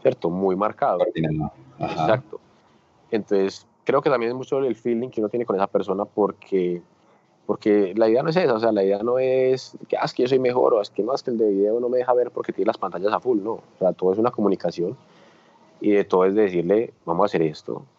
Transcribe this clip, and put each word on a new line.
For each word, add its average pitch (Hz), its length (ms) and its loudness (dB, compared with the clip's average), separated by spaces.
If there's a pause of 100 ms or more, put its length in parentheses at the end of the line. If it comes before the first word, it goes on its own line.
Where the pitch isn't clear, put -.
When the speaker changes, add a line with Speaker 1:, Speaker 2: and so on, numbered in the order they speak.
Speaker 1:
¿cierto?, 127 280 -2
muy 92 240 0
marcado. 107 440 -2
Speaker 2:
Coordinado. 78 520 -2 (300)
Ajá. 80 120 -6 (100)
Speaker 1:
Exacto. 110 360 -2 (720)
Entonces, 98 560 -2 (160)
creo 131 200 0
que 156 80 0
también 117 200 0
es 127 60 -6
mucho 131 240 -4
el 123 160 -2
feeling 120 320 -4
que - 120 -6
uno 107 80 0
tiene 120 160 -4
con 104 120 -2
esa 98 100 0
persona, 98 380 -2
porque, 95 760 -2 (640)
porque 104 500 2
la 113 120 4
idea 120 140 4
no 160 80 -2
es 160 60 -2
esa, 156 180 2
o 107 60 -2
sea, 113 100 2
la 104 140 2
idea 101 180 0
no 120 160 0
es 131 580 0 (120)
que, - 80 -2
"Ah, - 80 -2
es - 100 -6
que 131 80 0
yo 123 60 2
soy 131 100 2
mejor", 127 360 2
o 107 60 4
"Es 101 100 -6
que - 120 -4
no, 117 100 -2
es 139 120 -6
que 127 80 -4
el 110 60 -2
de 110 100 2
video 104 320 2
no 123 80 -4
me 123 100 0
deja 123 160 0
ver 123 160 2
porque - 220 -6
tiene 98 160 -2
las 110 100 -2
pantallas 95 340 -2
a 107 60 0
full", 117 240 0
no. 107 120 -4
O - 80 -12 (180)
sea, 90 120 2
todo 92 200 0
es 101 60 0
una 117 120 2
comunicación, 95 640 -2 (840)
y 104 100 0
de 101 140 4
todo 92 200 2
es 98 120 2
de 110 60 4
decirle, 95 500 0 (120)
"Vamos 85 200 0
a - 20 4
hacer 87 160 0
esto, 76 400 -4 (160)